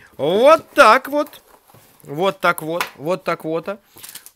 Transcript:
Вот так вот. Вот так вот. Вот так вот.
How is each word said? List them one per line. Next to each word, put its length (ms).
Вот 580
так 340
вот. 340
Вот 380
так 220
вот. 200
Вот 280
так 200
вот. 340